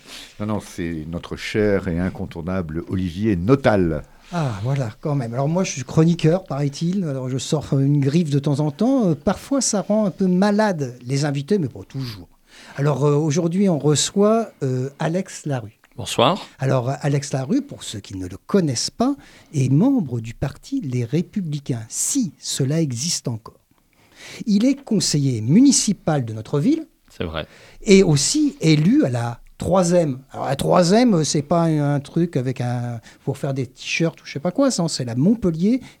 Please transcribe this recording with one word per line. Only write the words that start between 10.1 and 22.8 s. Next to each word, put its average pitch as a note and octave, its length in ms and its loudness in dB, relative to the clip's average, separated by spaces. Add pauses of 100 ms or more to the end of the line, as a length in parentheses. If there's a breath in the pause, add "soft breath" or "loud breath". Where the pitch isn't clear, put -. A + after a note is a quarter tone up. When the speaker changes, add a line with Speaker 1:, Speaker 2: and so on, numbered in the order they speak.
Speaker 2:
peu F#3+ 160 0
malade F#3 760 2
les C#3 200 0
invités, C#3+ 340 0
mais D#3 80 0
pas G2 160 -10
toujours. A2 460 -10 (480 loud breath)
Alors, C#3 280 0
euh, D3 100 4
aujourd'hui, E3 540 2
on D#3+ 100 2
reçoit, G3 720 2 (140)
euh, C3 340 -2
Alex E3 480 -4
Larue. A#2+ 320 -6 (180)
Speaker 3:
Bonsoir. - 480 0 (140 loud breath)
Speaker 2:
Alors, C3+ 320 0 (120)
Alex C#3+ 300 -2
Larue, D3 300 -2
pour - 220 -14
ceux G#2 160 -10
qui - 160 -14
ne F#2 100 -8
le F2+ 100 -12
connaissent D#3 540 0
pas, C4 240 -2 (400 loud breath)
est C3 160 2
membre D#3 500 2
du A2+ 140 -12
parti - 460 -8
Les B2+ 240 -4
Républicains, D3+ 840 -4
si - 520 -2
cela D3 400 -2